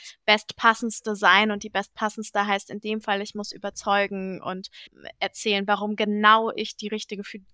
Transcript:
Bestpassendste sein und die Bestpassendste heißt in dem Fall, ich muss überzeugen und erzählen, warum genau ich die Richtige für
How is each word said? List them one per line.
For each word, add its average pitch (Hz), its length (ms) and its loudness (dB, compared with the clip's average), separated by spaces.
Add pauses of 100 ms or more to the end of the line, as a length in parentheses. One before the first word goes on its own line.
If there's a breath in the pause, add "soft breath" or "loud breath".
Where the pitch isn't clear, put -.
(260 loud breath)
Bestpassendste 220 920 2
sein 202 360 6
und 208 120 -6
die 214 60 -12
Bestpassendste 208 760 -4
heißt 202 240 -2
in 208 120 -10
dem 214 200 -6
Fall, 196 200 -2
ich 208 120 -10
muss 202 180 -10
überzeugen 196 920 -2
und 185 240 -8 (520 loud breath)
erzählen, 196 480 -4
warum 208 280 -2
genau 214 600 4
ich - 200 -8
die 208 140 -10
Richtige 208 340 -10
für - 160 -16 (140)